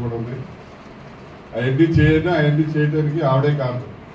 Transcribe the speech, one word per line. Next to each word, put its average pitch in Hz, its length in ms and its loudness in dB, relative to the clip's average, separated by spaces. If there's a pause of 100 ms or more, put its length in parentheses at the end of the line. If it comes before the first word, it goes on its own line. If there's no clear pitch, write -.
కూడా 117 180 -6
ఉన్నాయి. 117 200 -8 (1120)
అవన్నీ 135 320 2 (100)
చేయను, 160 420 4
అవన్నీ 147 260 2 (100)
చేయడానికి 151 460 0 (100)
ఆవిడే 143 200 2 (100)
కారణం. 123 280 -6 (260)